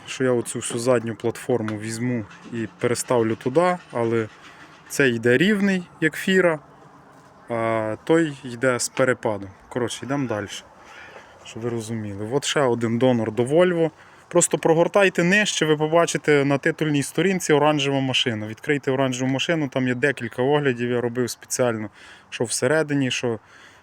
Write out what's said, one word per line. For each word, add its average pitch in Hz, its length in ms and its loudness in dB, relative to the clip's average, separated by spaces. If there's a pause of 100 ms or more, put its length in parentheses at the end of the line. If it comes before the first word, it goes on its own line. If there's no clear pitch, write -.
що - 160 -6
я 127 80 2
оцю 120 280 -2
всю 120 200 -6
задню 117 360 0
платформу 110 640 -4
візьму 113 480 -6 (280)
і 113 140 -6 (120)
переставлю 117 560 0
туди, 170 420 0 (140)
але 117 360 -2 (640)
цей 127 260 2
йде 120 220 2
рівний, 196 460 2 (180)
як 160 140 0
фіра, 180 440 2 (880)
а 113 540 -2
той 160 400 2
йде 123 360 -2
з - 100 -4
перепадом. 113 600 -2 (200)
Коротше, 120 360 -6
йдемо 135 220 -4
далі, 104 200 -6 (960)
щоб 113 200 -14
ви 120 60 -4
розуміли. 107 640 -8
От 139 140 -2
ще - 160 -2
один 117 360 0
донор 120 340 2
до 110 120 0
Volvo. 165 480 2 (360)
Просто 170 300 2
прогортайте 175 640 4
нижче, 190 420 2
ви 156 120 2
побачите 156 680 2
на 143 120 2
титульній 156 460 0
сторінці 175 500 0
оранжева 143 460 4
машина. 120 480 0
Відкрийте 139 440 -2
оранжеву 131 400 0
машину, 147 360 0
там 131 200 -2
є 123 80 0
декілька 123 480 -2
оглядів, 131 480 0
я 120 100 0
робив 120 280 -2
спеціально, 110 600 -4 (400)
що - 140 -6
всередині, 143 680 0
що 117 280 -4 (440)